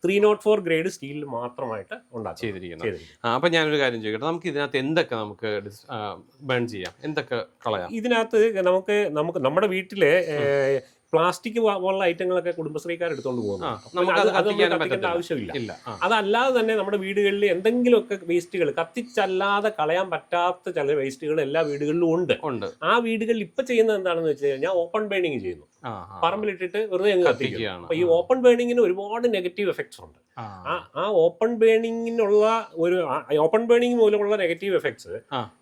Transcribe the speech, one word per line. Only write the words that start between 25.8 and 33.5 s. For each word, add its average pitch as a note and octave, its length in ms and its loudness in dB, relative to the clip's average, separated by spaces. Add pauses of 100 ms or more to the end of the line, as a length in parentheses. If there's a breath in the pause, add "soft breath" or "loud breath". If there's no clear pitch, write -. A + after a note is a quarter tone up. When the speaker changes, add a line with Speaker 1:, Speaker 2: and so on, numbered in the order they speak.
Speaker 2:
ആ, B2+ 40 -8
ആ, G2 220 -10
ആ. F#2+ 140 -12
Speaker 1:
പറമ്പിലിട്ടിട്ട് F#3+ 540 -4
വെറുതെ G3+ 340 0
അങ്ങ് F3+ 140 4
കത്തിക്കും. - 200 2
Speaker 2:
കത്തിക്കുകയാണ്. G2+ 340 -4
Speaker 1:
അപ്പൊ D#3+ 140 -4
ഈ E3+ 100 0
Speaker 2:
ആ. - 20 2
Speaker 1:
ഓപ്പൺ F3 360 2
ബേണിങ്ങിന് A#3+ 380 6
ഒരുപാട് G#3 540 0
നെഗറ്റീവ് F#3 340 -2
എഫക്ട്സ് - 320 -6
ഉണ്ട്. - 400 -20
Speaker 2:
ആ. - 20 -10
Speaker 1:
ആ, A2 540 -8
ആ E3+ 100 -2
ഓപ്പൺ G3 480 2
ബേണിങ്ങിനുള്ള A3+ 1200 2
ഒരു, E3+ 320 0
ആ, C3+ 200 -4 (140)
ഓപ്പൺ G#3+ 260 2